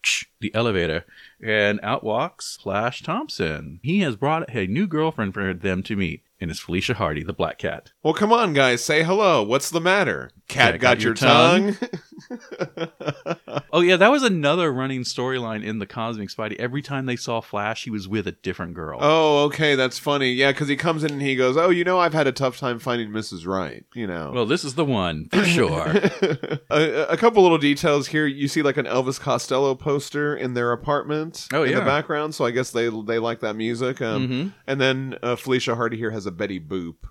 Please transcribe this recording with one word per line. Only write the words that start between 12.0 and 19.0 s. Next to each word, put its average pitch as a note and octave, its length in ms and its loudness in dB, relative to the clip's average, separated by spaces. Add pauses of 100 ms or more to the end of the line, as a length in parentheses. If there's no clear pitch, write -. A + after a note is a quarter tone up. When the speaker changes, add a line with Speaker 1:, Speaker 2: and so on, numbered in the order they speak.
Speaker 2:
<laughs> - 40 -20 (760)
Speaker 1:
Oh, E3 80 4
yeah, F3+ 160 6
that G3 140 8
was C#4+ 120 4
another E3 500 2
running C3 300 -4
storyline A#2+ 640 -4
in A2 160 -4
the G2 60 -6
Cosmic A2+ 440 -6
Spidey. A2 280 -6
Every B2+ 220 -4
time C3+ 260 -6
they B2 100 -2
saw A#2 240 -4
Flash, G#2 440 -6
he A#2 60 -10
was G2+ 180 -6
with G2+ 180 -2
a F2 60 -4
different F2 420 -8
girl. D#2 280 -8